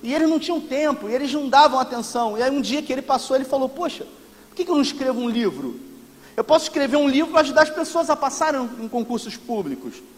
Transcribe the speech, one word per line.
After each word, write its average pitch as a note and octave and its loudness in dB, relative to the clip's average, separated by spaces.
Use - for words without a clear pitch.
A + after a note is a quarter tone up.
E A#3 -6
eles D#4+ 2
não D#4+ 2
tinham E4+ -2
tempo, C4+ -2
e A3+ -4
eles C4+ -2
não C#4+ -4
davam C4 6
atenção. A#3+ -2
E A3+ 0
aí C4 2
um C#4 -2
dia B3 -2
que C#4+ -6
ele C4 -4
passou, C4 0
ele C4+ 0
falou, C4 0
"Poxa, E4 -6
por - -20
que F#4 -2
que F4+ -4
eu F4 2
não D4 6
escrevo C4 -2
um A#3+ -2
livro? D#3 -2
Eu A3 0
posso D#4 4
escrever C#4 0
um C#4+ 4
livro D4 2
para E4+ 6
ajudar D4+ 6
as D4+ 4
pessoas E4 -2
a D4 4
passarem C#4 -2
em A3+ -8
concursos A#3 -4
públicos." D#3+ -8